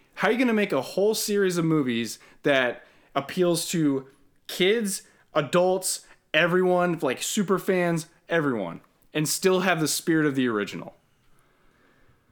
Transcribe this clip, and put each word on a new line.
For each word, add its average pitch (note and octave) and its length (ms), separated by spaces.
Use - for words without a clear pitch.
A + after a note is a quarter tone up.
how - 140
are G#3 40
you A#3 60
gonna B3 140
make G#3 200
a C3+ 100
whole G3+ 320
series G3+ 440
of E3 60
movies B2+ 540
that C3 420
appeals F3 560
to C#3+ 360
kids, G3+ 540
adults, F3+ 720
everyone, F3 680
like, B2+ 200
super G3 380
fans, F3 460
everyone, A#2+ 520
and D3+ 140
still F#3 320
have F3+ 180
the D#3 100
spirit D#3+ 380
of C#3 80
the C3 140
original? G2+ 460